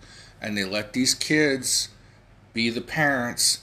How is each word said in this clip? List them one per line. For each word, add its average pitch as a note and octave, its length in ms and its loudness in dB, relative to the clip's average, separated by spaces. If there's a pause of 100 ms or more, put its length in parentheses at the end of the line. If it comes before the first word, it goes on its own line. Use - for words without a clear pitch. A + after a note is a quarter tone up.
(400)
and G#2+ 160 -6
they G2+ 80 0
let G#2 300 -4
these B2+ 220 2
kids D3 760 0 (640)
be A#2 160 2
the A#2 120 -4
parents C3+ 800 0